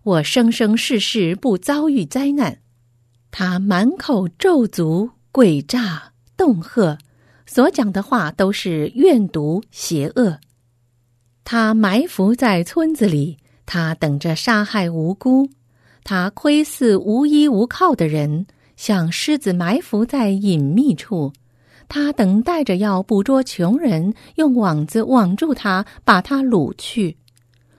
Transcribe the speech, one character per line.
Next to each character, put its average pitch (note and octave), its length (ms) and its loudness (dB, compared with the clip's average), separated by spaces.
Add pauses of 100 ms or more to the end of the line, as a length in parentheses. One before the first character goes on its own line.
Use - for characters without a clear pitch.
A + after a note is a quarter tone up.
我 E3+ 180 2
生 A3+ 300 2
生 A3 240 0
世 A3+ 240 0
世 F#3 340 -2
不 G#3 240 -2
遭 D4 300 -2
遇 C4 160 0
灾 C#4 280 -2
难。” B3+ 280 -2 (720)
他 F3+ 260 -2
满 G3 380 2
口 F#3+ 320 -2
咒 D4 400 2
诅、 F3 420 -2 (220)
诡 E3 320 4
诈、 G#3 480 -6 (240)
恫 A#3+ 260 2
吓， E3 360 0 (480)
所 C4 240 2
讲 A3 220 -2
的 F#3+ 100 -4
话 F#3 280 -2
都 G3 220 0
是 D#3 420 -4
怨 B3+ 340 4
毒 D#3+ 420 -2
邪 D3 360 -4
恶。 F#3+ 320 0 (1040)
他 A3 300 0
埋 A3 320 2
伏 G3+ 280 0
在 G3+ 280 2
村 D#4+ 320 -2
子 A#3 120 0
里， D3+ 300 -2 (300)
他 E3 300 -4
等 C#3+ 220 -2
着 D#3+ 160 -4
杀 G#3+ 300 0
害 G3 240 -2
无 E3 240 -2
辜。 C4 380 2 (540)
他 F#3+ 260 -4
窥 D4 340 2
伺 A3 340 2
无 A#3 280 0
依 D4 220 4
无 A3+ 180 2
靠 F4 280 0
的 D#3+ 140 0
人， D3+ 380 -2 (300)
像 E3+ 360 -2
狮 - 240 -2
子 G3+ 160 -4
埋 F3+ 280 0
伏 A3+ 260 -2
在 A#3+ 240 -2
隐 F#3+ 320 0
秘 G3 320 2
处。 D3 380 -4 (540)
他 D4 280 -4
等 G3+ 260 2
待 D#4+ 240 -2
着 F#3 120 -2
要 G3 260 0
捕 G3+ 200 0
捉 C4+ 200 2
穷 F#3+ 340 -2
人， G#3 380 0 (220)
用 D4+ 180 2
网 D#3+ 320 0
子 A3 160 -2
网 A3 340 2
住 D#4 160 -2
他， G3 320 -2 (180)
把 F#3+ 200 4
他 C#4 200 -4
掳 A3 360 0
去。 F#3 400 -6 (600)